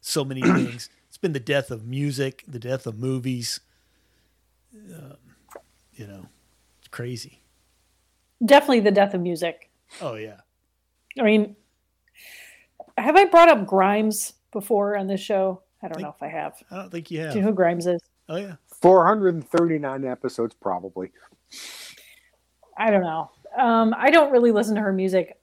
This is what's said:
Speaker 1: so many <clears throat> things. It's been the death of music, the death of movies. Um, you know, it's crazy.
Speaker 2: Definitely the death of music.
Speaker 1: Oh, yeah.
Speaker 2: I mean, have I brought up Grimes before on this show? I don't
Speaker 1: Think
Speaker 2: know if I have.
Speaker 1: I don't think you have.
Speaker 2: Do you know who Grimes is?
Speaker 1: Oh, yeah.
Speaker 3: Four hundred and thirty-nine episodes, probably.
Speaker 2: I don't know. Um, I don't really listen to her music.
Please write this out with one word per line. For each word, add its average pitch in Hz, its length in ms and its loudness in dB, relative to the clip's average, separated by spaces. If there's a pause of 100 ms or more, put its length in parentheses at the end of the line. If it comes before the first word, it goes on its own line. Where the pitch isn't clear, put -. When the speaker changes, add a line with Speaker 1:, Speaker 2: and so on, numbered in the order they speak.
Speaker 1:
so 147 220 -4
many 131 180 -10
<clears throat> - 120 4
things. 123 360 -4 (180)
It's - 80 -20
been 175 160 -4
the 139 80 -6
death 139 300 -4
of 113 160 -12
music, 135 600 -6
the 127 120 -14
death 123 280 -8
of 110 120 -10
movies. 127 640 -6 (1120)
Um, 165 420 -20 (800)
you 104 120 -18
know, 98 200 -20 (520)
it's - 100 -20
crazy. 120 520 -12 (1040)
Speaker 2:
Definitely 277 360 4
the 208 100 2
death 196 240 2
of 180 80 -4
music. 170 480 -6 (320)
Speaker 1:
Oh, 131 140 -10
yeah. 107 240 -16 (760)
Speaker 2:
I 254 40 -4
mean, 214 340 2 (1400)
have 294 180 2
I 392 80 8
brought 339 240 8
up 220 180 4
Grimes 202 680 0 (180)
before 202 460 -2
on 196 80 -6
this 196 140 -4
show? 190 420 -2 (200)
I - 60 -14
don't 160 60 -12
Speaker 1:
Think 175 100 -10
Speaker 2:
know 147 100 -14
if - 80 -18
I 147 60 -12
have. 156 420 -10
Speaker 1:
I 180 60 -16
don't 185 140 -16
think 170 200 -14
you 156 100 -8
have. 156 120 -8
Speaker 2:
Do 208 60 -4
you 196 40 -2
know 208 80 0
who 208 40 -2
Grimes 170 320 0
is? 175 160 -2 (260)
Speaker 1:
Oh, 160 80 -10
yeah. 190 200 -12 (100)
Speaker 3:
Four 180 400 6
hundred 196 280 2
and 151 140 -8
thirty-nine 147 560 -2
episodes, 123 560 -6
probably. 92 500 -8 (1700)
Speaker 2:
I 226 140 0
don't 202 120 4
know. 160 280 -6 (280)
Um, 226 380 2
I 262 140 4
don't 294 200 6
really 240 220 6
listen 208 220 0
to 214 80 -2
her 196 100 -2
music. 190 500 -2